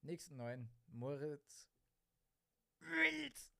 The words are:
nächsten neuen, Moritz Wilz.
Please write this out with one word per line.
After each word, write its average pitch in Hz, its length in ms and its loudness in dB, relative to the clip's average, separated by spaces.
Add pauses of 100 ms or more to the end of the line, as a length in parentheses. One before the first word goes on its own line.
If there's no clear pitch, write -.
nächsten 160 340 -4
neuen, 120 340 -2 (180)
Moritz 139 800 -4 (1080)
Wilz. 320 800 2